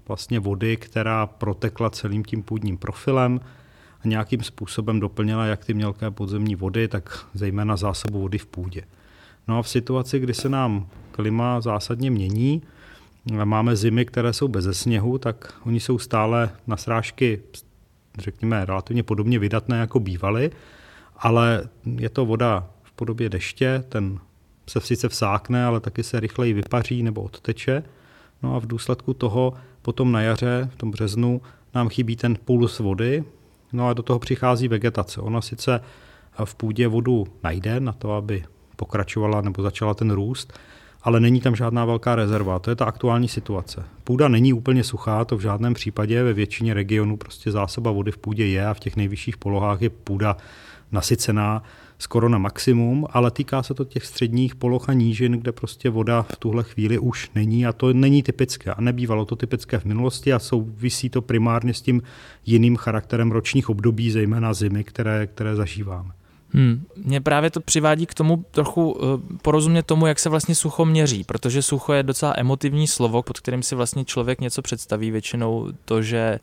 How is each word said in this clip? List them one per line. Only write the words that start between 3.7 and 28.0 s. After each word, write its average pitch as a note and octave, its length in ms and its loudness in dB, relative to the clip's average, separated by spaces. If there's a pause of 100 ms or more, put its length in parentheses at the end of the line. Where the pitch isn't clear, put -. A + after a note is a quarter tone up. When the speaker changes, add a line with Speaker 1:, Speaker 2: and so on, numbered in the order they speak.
Speaker 1:
a A#2 40 0
nějakým A2 360 -2
způsobem G#2+ 560 -4
doplnila G#2+ 460 -2
jak G#2+ 200 -2
ty A#2 80 -4
mělké G#2 380 -4
podzemní G#2 440 -4
vody, F#2+ 320 -2
tak - 460 -8
zejména G2+ 440 -2
zásobu G2+ 440 -4
vody F#2+ 160 -4
v - 80 -8
půdě. F2+ 360 -10 (640)
No A2+ 100 0
a A#2+ 40 0
v A#2 80 -6
situaci, B2+ 500 -2
kdy B2 140 -2
se C3 160 -4
nám A#2 380 0 (240)
klima A#2 500 0
zásadně A#2+ 500 -2
mění, A2+ 500 0 (840)
máme A2 320 2
zimy, A2+ 300 2
které A#2+ 280 -2
jsou C#3 140 -2
beze G2 260 -2
sněhu, A#2 440 0
tak - 360 -6 (100)
oni A#2 160 0
jsou B2 200 -2
stále A2+ 500 2 (180)
na A2 100 -2
srážky, A2+ 640 -2 (800)
řekněme, G#2 460 -2
relativně G2 380 -2
podobně A2+ 360 0
vydatné, A2 380 0
jako A#2 220 0
bývaly, G2+ 520 -2 (680)
ale A#2 460 2 (220)
je A#2+ 240 -4
to C3 160 0
voda A2+ 420 0 (160)
v - 80 -20
podobě A2+ 380 -4
deště, C3 600 -2
ten G2 300 -4 (500)
se - 120 -2
sice A#2 280 -2
vsákne, A2 560 0
ale A#2+ 140 2
taky - 240 -6
se A#2 160 -4
rychleji A2 340 -2
vypaří A#2 500 -2
nebo G#2+ 180 -4
odteče. C3 600 -4 (600)